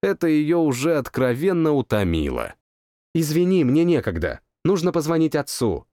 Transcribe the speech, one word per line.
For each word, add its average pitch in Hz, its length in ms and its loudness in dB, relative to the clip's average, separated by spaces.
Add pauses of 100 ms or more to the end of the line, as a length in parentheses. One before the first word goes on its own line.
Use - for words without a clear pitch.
Это 190 260 -2
ее 156 320 2
уже 151 360 0
откровенно 147 760 0
утомило. 82 800 -2 (600)
«Извини, 170 500 2
мне 143 200 4
некогда. 98 560 -2 (240)
Нужно 180 280 0
позвонить 160 420 0
отцу». 120 580 -4